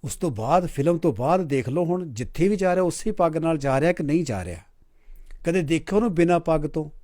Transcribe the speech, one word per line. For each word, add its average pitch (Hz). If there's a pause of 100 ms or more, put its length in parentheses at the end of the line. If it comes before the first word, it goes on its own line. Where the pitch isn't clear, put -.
ਉਸ 127
ਤੋਂ 175
ਬਾਅਦ, 135
ਫਿਲਮ 160
ਤੋਂ 165
ਬਾਅਦ 147
ਦੇਖ 135
ਲਓ, 165
ਹੁਣ 175
ਜਿੱਥੇ 147
ਵੀ 208
ਜਾ 185
ਰਿਹਾ, 185
ਉਸੇ 180
ਪੱਗ 170
ਨਾਲ 165
ਜਾ 135
ਰਿਹਾ 170
ਕਿ 175
ਨਹੀਂ 156
ਜਾ 101
ਰਿਹਾ। 87 (840)
ਕਦੇ 175
ਦੇਖਿਆ 160
ਉਹਨੂੰ 220
ਬਿਨਾਂ 170
ਪੱਗ 160
ਤੋਂ? 151 (120)